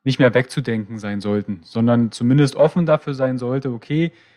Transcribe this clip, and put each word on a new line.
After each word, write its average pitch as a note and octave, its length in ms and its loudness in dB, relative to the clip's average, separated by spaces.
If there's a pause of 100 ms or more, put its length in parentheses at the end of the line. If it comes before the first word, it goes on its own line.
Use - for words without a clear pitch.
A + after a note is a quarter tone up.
nicht C3+ 160 -2
mehr B2 140 4
wegzudenken A#2 680 -4
sein G#2 220 -6
sollten, G2+ 420 -4
sondern A#2 480 2
zumindest C3+ 460 2
offen D#3 300 2
dafür D3+ 280 0
sein C3 220 -2
sollte, B2+ 340 -4
okay, D3+ 420 -4 (240)